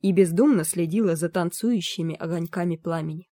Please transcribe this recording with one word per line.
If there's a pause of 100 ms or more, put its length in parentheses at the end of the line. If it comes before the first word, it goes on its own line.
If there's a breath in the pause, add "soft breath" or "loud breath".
и
бездумно
следила
за
танцующими
огоньками
пламени.